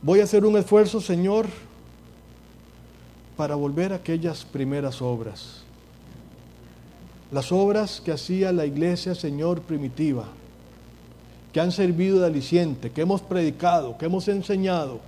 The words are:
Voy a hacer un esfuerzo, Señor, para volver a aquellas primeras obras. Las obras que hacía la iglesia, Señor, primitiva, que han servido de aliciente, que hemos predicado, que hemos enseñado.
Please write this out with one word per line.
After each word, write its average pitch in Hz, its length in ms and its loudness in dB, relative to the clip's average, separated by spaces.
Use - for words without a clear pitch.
Voy 185 180 6
a 208 40 6
hacer 202 200 4
un 214 120 6
esfuerzo, 208 440 4
Señor, 196 460 0
para 147 180 -2
volver 147 380 -2
a 185 40 -4
aquellas 165 480 -4
primeras 139 560 -4
obras. 113 640 -6
Las 139 220 -4
obras 202 520 0
que 170 60 -4
hacía 185 400 -2
la 165 160 0
iglesia, 175 480 -2
Señor, 165 460 -4
primitiva, 143 640 -4
que 156 80 0
han 180 100 2
servido 185 480 2
de 180 80 4
aliciente, 147 640 0
que 151 120 -4
hemos 185 200 0
predicado, 170 760 0
que 160 100 -6
hemos 180 200 -2
enseñado. 185 800 -2